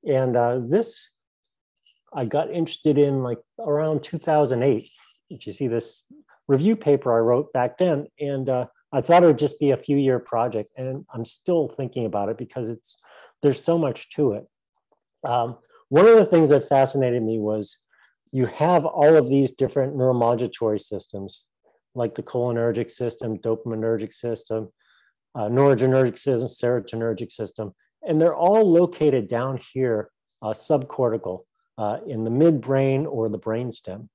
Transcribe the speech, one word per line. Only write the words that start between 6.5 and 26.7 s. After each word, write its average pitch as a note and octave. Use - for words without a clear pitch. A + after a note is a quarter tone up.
paper C#3
I A#2
wrote A#2+
back B2
then. D3+
And, C#3
uh, B2
I C3+
thought E3+
it F3
would D3
just C#3+
be C#3+
a B2+
few C#3+
year C3+
project, A2+
and C3
I'm A#2
still E3
thinking B2
about G2+
it A2+
because B2
it's, -
there's C#3
so E3+
much C#3+
to C#3
it. G#2+
Um, A#2+
one E3+
of A3+
the G#3
things D#3+
that C#3+
fascinated C3+
me A2+
was G#2+
you C3
have D#3+
all D#3
of C3
these C3+
different C3+
neuromodulatory A#2+
systems, -
like A#2
the -
cholinergic A#2
system, A#2
dopaminergic A2+
system, A2
uh, G#2+
noradrenergic C3
system, B2+
serotonergic A2+